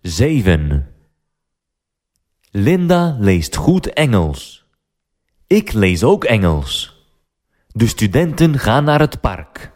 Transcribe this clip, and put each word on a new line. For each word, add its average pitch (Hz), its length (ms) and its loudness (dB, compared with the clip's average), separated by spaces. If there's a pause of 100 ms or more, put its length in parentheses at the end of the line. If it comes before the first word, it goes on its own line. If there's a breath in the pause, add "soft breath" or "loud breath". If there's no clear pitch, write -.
Zeven. 85 920 0 (1600)
Linda 170 680 0
leest 92 360 0
goed 160 380 0
Engels. 95 720 -2 (840)
Ik 208 240 0
lees 92 320 0
ook 180 200 2
Engels. 85 760 -2 (680)
De 113 200 0
studenten 147 720 0
gaan 123 240 0
naar 147 160 0
het - 220 -2
park. - 540 -10